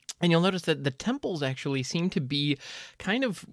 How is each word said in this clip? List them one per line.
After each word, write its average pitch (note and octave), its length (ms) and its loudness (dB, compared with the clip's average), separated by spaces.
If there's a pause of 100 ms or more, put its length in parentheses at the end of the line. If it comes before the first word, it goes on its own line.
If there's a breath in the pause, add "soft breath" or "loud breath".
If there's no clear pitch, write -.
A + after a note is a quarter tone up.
(200)
and F3 100 4
you'll E3 120 6
notice F#3 220 2
that C#3+ 200 0
the C3+ 80 2
temples G#3+ 500 -4
actually C3+ 420 -2
seem F3 280 0
to F#3+ 80 0
be C#3+ 380 0 (400 loud breath)
kind A#3+ 260 0
of, G#3+ 300 -4